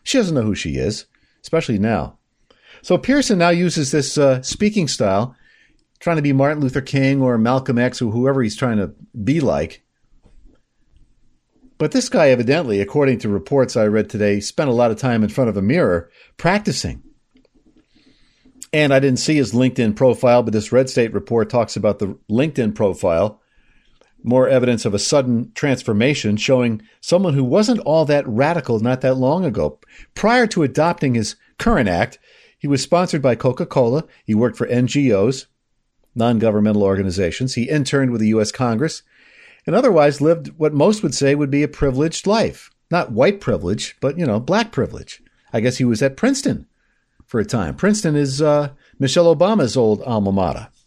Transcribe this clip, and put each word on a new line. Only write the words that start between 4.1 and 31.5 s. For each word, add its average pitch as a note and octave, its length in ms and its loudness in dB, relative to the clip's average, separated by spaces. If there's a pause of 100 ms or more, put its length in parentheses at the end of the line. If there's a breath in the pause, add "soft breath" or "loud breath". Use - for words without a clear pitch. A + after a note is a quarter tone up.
uh, C3 260 2
speaking G#3 440 -2
style, A2 480 -2 (640 soft breath)
trying E3+ 180 -2
to D3 60 0
be C#3+ 100 0
Martin C#3+ 300 2
Luther C3 200 -2
King C3+ 400 0
or B2+ 160 2
Malcolm B2+ 400 0
X B2 220 -2
or A2+ 120 -2
whoever C3 300 0
he's G#2+ 140 -4
trying A#2+ 200 -2
to F#2+ 160 -2 (320)
be D3 160 0
like. D#2+ 420 -2 (2000)
But D#3 140 -4
this B3+ 160 0
guy E3 200 4
evidently, B2 520 2
according C3 380 0
to A2+ 100 -6
reports A#2+ 480 -2
I A2 100 2
read G#2+ 220 0
today, G#2 320 0
spent C#3+ 300 -4
a A#2+ 40 0
lot A#2+ 160 2
of G#2+ 80 -4
time A#2 240 0
in G#2 80 0
front A#2+ 200 0
of G2+ 60 -4
a G2 60 -2
mirror G#2 480 0 (260 soft breath)
practicing. F3+ 640 -2 (1700 soft breath)
And D3+ 220 2
I C3+ 60 4
didn't C3+ 180 2
see D#3 180 0
his B2+ 160 0
LinkedIn B2 420 2
profile, B2 480 4
but A2+ 100 -4
this G#2+ 200 -2
Red C3 160 2
State A#2 240 0
report A2 380 -2
talks A#2+ 260 -2
about G2+ 220 0
the G2+ 200 -6 (120)
LinkedIn B2 440 -2
profile, F#2+ 680 0 (800)
more B2 260 2
evidence B2 360 2
of G#2+ 80 0
a G2+ 60 -2
sudden B2 560 0
transformation A#2+ 800 0
showing A#2+ 460 0 (180 soft breath)
someone F3 340 0
who C#3 100 0
wasn't G#3+ 360 2
all D#3 240 2
that C#3+ 240 0
radical B2+ 520 0
not B2+ 200 0
that C3 160 0
long C#3+ 280 0
ago. G2+ 340 -4 (360 loud breath)
Prior A#3 340 2
to E3+ 140 -2
adopting D3 520 0
his A2 220 -4 (220 soft breath)